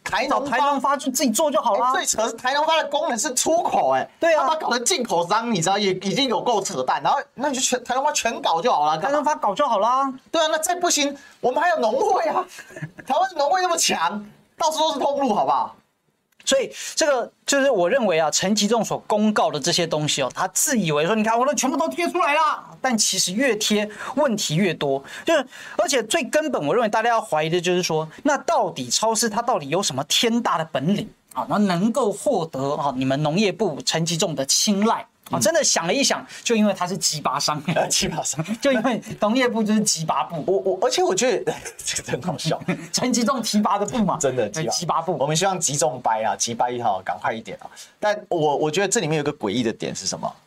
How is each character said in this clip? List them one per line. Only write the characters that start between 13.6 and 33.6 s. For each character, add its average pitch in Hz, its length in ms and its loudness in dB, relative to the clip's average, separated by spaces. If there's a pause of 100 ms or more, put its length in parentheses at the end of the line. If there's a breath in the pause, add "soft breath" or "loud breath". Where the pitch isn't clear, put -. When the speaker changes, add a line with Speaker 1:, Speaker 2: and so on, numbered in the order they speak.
Speaker 1:
那 359 80 2
么 339 80 0
强， 202 480 0 (320)
到 320 140 2
处 285 80 -2
都 311 160 2
是 269 40 -4
通 277 220 0
路， 262 140 2
好 - 100 2
不 151 60 0
好？ 120 260 0 (680)
Speaker 2:
所 269 140 2
以 214 120 -4 (220 loud breath)
这 - 100 0
个 254 240 2 (160)
就 277 160 2
是 269 80 4
我 180 220 4
认 240 160 2
为 165 140 4
啊， 156 100 2
陈 - 240 0
吉 202 140 2
仲 220 160 2
所 147 160 -4
公 214 340 2
告 202 160 2
的 147 80 -4
这 151 140 0
些 170 120 2
东 156 220 -2
西 143 160 0
哦， 123 100 -2
他 180 140 -2
自 247 320 0
以 165 140 0
为 147 120 2
说 185 120 2
，“你 214 80 2
看， 226 120 0
我 247 80 2
都 294 100 2
全 - 140 0
部 330 80 -2
都 320 120 0
贴 339 200 -2
出 349 120 -2
来 294 140 2
了。” 311 300 0 (160)
但 254 160 0
其 196 220 0
实 180 140 0
越 233 240 2
贴， 208 340 0 (240 loud breath)
问 269 220 2
题 - 180 -4
越 180 180 2
多。 135 300 -2 (220 loud breath)
就 330 100 2
是， 285 100 2 (320 loud breath)
而 - 120 2
且 262 160 0
最 320 180 0
根 302 300 0
本， 202 120 -2
我 143 80 2
认 220 120 2
为 214 40 2
大 220 140 0
家 226 60 2
要 226 120 2
怀 156 220 -2
疑 160 80 -2
的 175 100 0
就 180 140 0
是 180 80 0
说， 156 260 -2 (140 loud breath)
那 285 160 2
到 240 320 0
底 131 180 -8
超 220 240 0
市 220 160 0
它 214 140 -4
到 226 160 0
底 143 120 -8
有 180 120 0
什 175 100 -4
么 127 120 -4
天 233 360 2
大 196 160 0
的 160 100 -2
本 151 300 0
领 135 140 -6 (220)
啊？ 123 160 -4
那 196 100 0
能 196 320 2
够 226 220 2
获 196 340 0
得 139 280 -4
啊 143 220 -2
你 131 80 0
们 135 200 0
农 151 120 0
业 202 140 2
部 175 340 -2